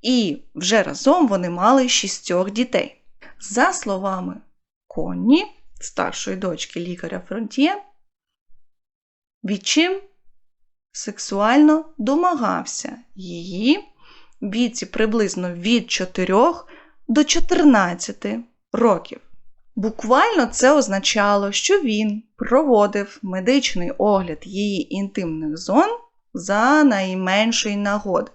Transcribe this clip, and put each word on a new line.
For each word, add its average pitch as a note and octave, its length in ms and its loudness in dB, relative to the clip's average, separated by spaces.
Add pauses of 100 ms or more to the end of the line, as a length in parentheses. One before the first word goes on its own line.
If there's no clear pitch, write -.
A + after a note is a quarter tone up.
І A3+ 400 0 (120)
вже F#3+ 280 0
разом C#4 460 2
вони F#3 220 -2
мали A#3+ 380 4
шістьох F#3+ 600 -2
дітей. A3 520 -4 (380)
За B3+ 320 0
словами F#3+ 680 -6 (460)
Конні, F#3 600 0 (340)
старшої - 560 -6
дочки F3 440 -8
лікаря F3+ 480 -10
Фронтьє, C4 540 -2 (1600)
відчим D#4+ 560 -2 (920)
сексуально C4+ 920 2 (140)
домагався B3 1000 -2 (160)
її F#3 640 -2 (640)
в G3+ 100 -8
віці A#3 360 -4
приблизно G#3 680 -2
від G#3+ 360 0
чотирьох F#3+ 760 0 (400)
до D4 160 4
чотирнадцяти A3+ 1160 2 (320)
років. - 480 0 (560)
Буквально B3 720 2
це B3+ 260 2
означало, G3+ 800 0
що G4 280 0
він G#3+ 420 -2 (140)
проводив G#3 840 2
медичний F#3 680 0
огляд F#3+ 520 0
її G3 520 -4
інтимних E3 600 -6
зон A#3 320 2 (460)
за A3 500 2
найменшої G3+ 920 0
нагоди. G3+ 580 -2